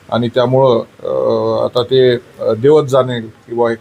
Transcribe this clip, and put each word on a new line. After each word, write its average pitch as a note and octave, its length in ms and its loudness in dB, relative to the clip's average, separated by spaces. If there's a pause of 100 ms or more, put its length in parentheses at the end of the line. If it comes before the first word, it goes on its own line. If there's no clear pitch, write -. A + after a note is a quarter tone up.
(120)
आणि A#2 160 -2
त्यामुळं, B2+ 500 2 (240)
अ, A2+ 600 -2
आता A#2+ 180 -2
ते, B2+ 320 2
अ, A#2 440 -6
देवच D3 260 4
जाणेल B2 460 -2 (160)
की A#2+ 80 -12
बुवा A#2 160 0
हे A#2 100 -4